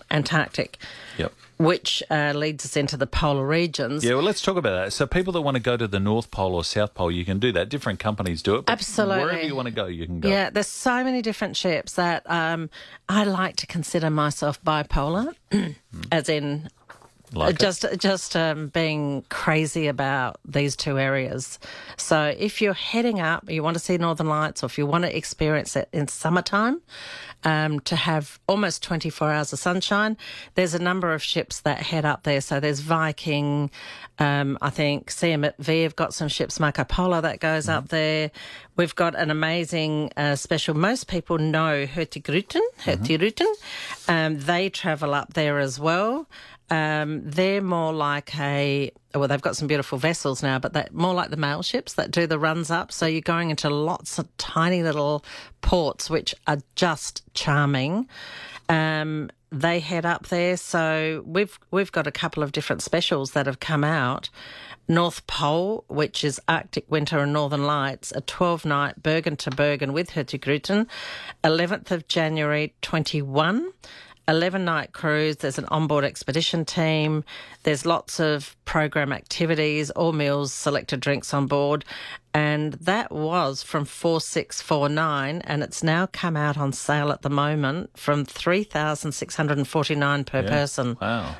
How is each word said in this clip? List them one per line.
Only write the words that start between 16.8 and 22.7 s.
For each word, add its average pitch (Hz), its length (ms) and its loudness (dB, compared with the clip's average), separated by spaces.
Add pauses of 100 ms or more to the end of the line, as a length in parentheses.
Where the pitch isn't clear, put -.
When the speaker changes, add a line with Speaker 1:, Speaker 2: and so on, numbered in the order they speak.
Speaker 2:
Like 113 220 4
it. 147 60 0
Speaker 1:
just, 190 240 2 (140)
just, 190 380 0
um, 156 320 0
being 151 600 0
crazy 156 580 2
about 135 580 0
these 143 300 0
two 139 240 -2
areas. 135 640 -2 (360)
So 151 400 2
if - 240 -2
you're 202 140 4